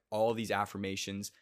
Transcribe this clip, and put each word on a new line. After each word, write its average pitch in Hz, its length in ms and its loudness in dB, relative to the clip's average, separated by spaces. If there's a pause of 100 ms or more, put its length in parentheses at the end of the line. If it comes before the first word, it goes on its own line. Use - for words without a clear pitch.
all 110 240 4
these 110 180 -2
affirmations, 98 800 -2 (100)